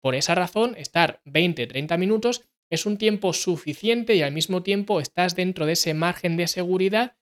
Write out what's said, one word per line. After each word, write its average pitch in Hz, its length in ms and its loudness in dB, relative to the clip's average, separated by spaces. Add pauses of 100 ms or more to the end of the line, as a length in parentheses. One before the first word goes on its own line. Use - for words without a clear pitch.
Por 127 140 0
esa 143 200 0
razón, 214 420 0
estar 165 480 -2
veinte, 151 420 0
treinta 151 300 -2
minutos 214 460 0 (260)
es 165 160 -4
un 208 120 0
tiempo 208 360 0
suficiente 220 840 0
y 175 60 4
al 139 100 0
mismo 175 320 -2
tiempo 202 360 0
estás 175 360 -2
dentro 180 300 -2
de 156 80 2
ese 165 200 0
margen 170 440 0
de 170 100 0
seguridad 190 760 0